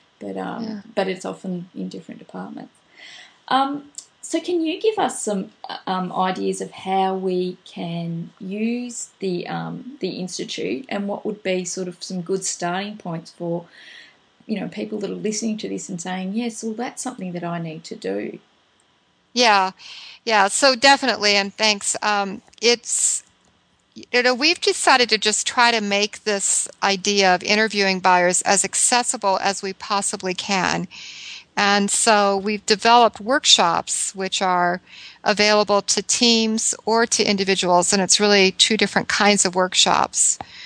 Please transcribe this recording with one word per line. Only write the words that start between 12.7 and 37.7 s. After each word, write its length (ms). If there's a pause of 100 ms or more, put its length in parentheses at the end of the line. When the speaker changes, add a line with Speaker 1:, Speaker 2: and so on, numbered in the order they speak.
Speaker 1:
points 360
for, 320 (840)
you 140
know, 80
people 320
that 100
are 60
listening 420
to 100
this 200
and 120
saying, 340
"Yes, 280
well, 120
that's 280
something 300
that 100
I 160
need 260
to 120
do"? 420 (960)
Speaker 2:
Yeah, 400 (520)
yeah, 240
so 280
definitely, 580
and 200
thanks. 480
Um, 400 (180)
it's, 600 (720)
you 280
know, 120
we've 260
decided 480
to 100
just 280
try 260
to 80
make 420
this 460 (120)
idea 540
of 80
interviewing 560
buyers 440
as 220
accessible 800
as 200
we 100
possibly 600
can. 540 (720)
And 340
so 460
we've 300
developed 540
workshops 920
which 260
are 400 (440)
available 580
to 200
teams 680 (140)
or 200
to 180
individuals, 680